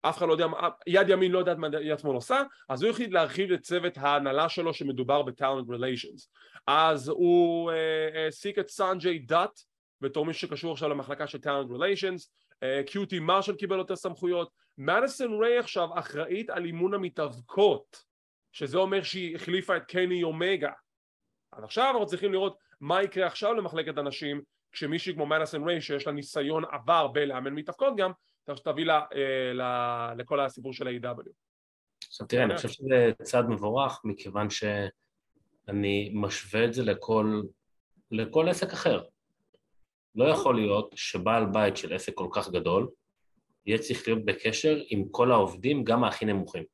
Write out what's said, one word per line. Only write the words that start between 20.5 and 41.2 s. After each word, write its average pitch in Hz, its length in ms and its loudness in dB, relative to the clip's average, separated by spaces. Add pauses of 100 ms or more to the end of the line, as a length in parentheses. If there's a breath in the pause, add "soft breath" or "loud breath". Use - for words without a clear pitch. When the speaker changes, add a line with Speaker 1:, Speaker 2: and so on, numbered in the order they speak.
Speaker 1:
אז 107 100 -16
עכשיו 240 280 0
אנחנו 226 140 0
צריכים 180 260 -2
לראות 190 260 -2 (240 soft breath)
מה 170 220 2
יקרה 190 240 0
עכשיו 208 260 -2
למחלקת 160 440 -4
הנשים, 143 440 -4 (300)
כשמישהי 165 420 -4
כמו 151 120 -2
מדיסון 156 380 0
ריי, 165 180 0
שיש 143 260 -6
לה 147 60 -4
ניסיון 147 580 -2
עבר 147 360 2
בלאמן 135 460 -2
מתאבקות 175 440 -2
גם, 185 140 0 (340)
צריך 143 120 -8
שתביא 151 280 -4
לה, 156 160 4 (140)
אה, 131 380 -2
ל-, 120 680 -2
לכל 139 180 -2
הסיפור 131 340 -4
של 127 140 -6
ה-A 123 60 -4
W. 123 360 -8 (800)
Speaker 2:
עכשיו - 200 -14
תראה, 123 160 4
אני 104 80 2
Speaker 1:
אה. 87 60 0
Speaker 2:
חושב 120 120 -4
שזה 127 420 4 (120)
צעד 120 260 2
מבורך, 110 540 0
מכיוון 101 460 -4
שאני 101 1600 -4
משווה 104 520 0
את 113 80 0
זה 123 100 -2
לכל, 107 580 2 (720)
לכל 113 380 2
עסק 185 240 -2
אחר. 113 280 0 (1160)
לא 131 120 6
Speaker 1:
נכון. 156 100 4
Speaker 2:
יכול 127 160 4
להיות 104 400 2
שבעל 110 500 0